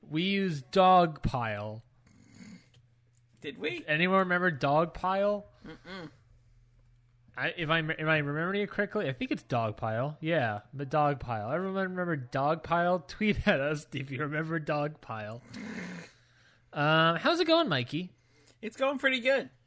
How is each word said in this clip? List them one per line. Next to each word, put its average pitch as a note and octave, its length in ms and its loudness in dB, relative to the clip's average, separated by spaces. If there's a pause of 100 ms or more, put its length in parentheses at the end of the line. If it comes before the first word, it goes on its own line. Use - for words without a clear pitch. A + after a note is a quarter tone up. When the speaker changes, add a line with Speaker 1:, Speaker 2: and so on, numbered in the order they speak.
Speaker 1:
We D#3 140 -2
use F#3+ 400 0
Dogpile. B2+ 1200 4 (1600)
Speaker 2:
Did D3+ 160 -10
we? E4+ 280 -6
Speaker 1:
Anyone F3 340 4
remember F3+ 300 2
Dogpile? F3+ 960 2 (200)
Speaker 2:
Mm-mm. D#3+ 460 -14 (1300)
Speaker 1:
I, C3+ 200 -4
if D#3+ 140 -4
I'm, D#3+ 200 2
am D#3 180 -2
I D#3 100 4
remembering D#3+ 440 -2
it G3 80 -4
correctly? G3+ 380 -2
I C3 40 -2
think B3+ 180 -6
it's G3 140 -4
Dogpile. A#2 760 -2
Yeah, C3 400 0 (120)
the C#3 140 -8
Dogpile. C3 680 0
Everyone F#3+ 360 -2
remember F3+ 260 -2
Dogpile? E3 920 0
<laughs> - 0 -
Tweet - 380 0
at E3+ 140 4
us D3 320 -2
if C3+ 180 -6
you C3 100 -6
remember D#3 380 -2
Dogpile. D3 840 -6 (1300)
Um, D#3+ 440 2
how's D#4+ 240 0
it E4 80 0
going, E4 200 4
Mikey? D3 440 -2 (500)
Speaker 2:
It's G#3+ 140 -10
going C4+ 220 0
pretty C4 200 2
good. B3+ 320 0 (160)